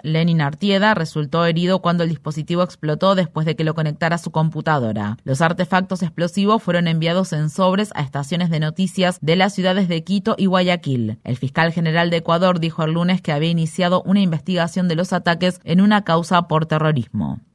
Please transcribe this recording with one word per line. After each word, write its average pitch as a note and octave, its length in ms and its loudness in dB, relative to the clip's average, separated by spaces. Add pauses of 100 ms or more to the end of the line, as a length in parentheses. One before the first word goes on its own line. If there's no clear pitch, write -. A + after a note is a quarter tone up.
Lenin D#3+ 360 2
Artieda, G3 540 2
resultó D#3+ 540 -2
herido F3 340 0
cuando F3 220 0
el E3 60 0
dispositivo D#3 520 -4
explotó F3 540 0
después D#3+ 320 -2
de D#3+ 80 -2
que E3 80 -2
lo D#3 100 0
conectara D#3+ 440 -2
a - 20 -4
su E3 100 -8
computadora. D3 920 -2
Los C3+ 180 -2
artefactos F3+ 640 0
explosivos G3 580 0
fueron F3 260 0
enviados E3 460 0
en D3+ 160 -2
sobres G3 460 0
a D3 80 -4
estaciones E3 480 -4
de D#3 80 0
noticias F3+ 640 -2
de D#3+ 140 2
las F#3+ 200 2
ciudades F#3 320 2
de E3 160 -2
Quito G3+ 340 -2
y G3 80 0
Guayaquil. E3 800 0
El B2 140 -4
fiscal E3 340 0
general E3+ 400 0
de E3+ 60 0
Ecuador E3+ 420 0
dijo D#3+ 240 -2
el D#3 80 0
lunes F3 320 0
que E3+ 80 -4
había D3+ 180 0
iniciado F3 540 0
una G3 160 2
investigación F3+ 680 0
de E3 80 0
los F3+ 160 -2
ataques F3+ 520 0
en F3 180 2
una G#3 220 4
causa E3+ 400 2
por D#3 240 0
terrorismo. C#3+ 720 -2 (160)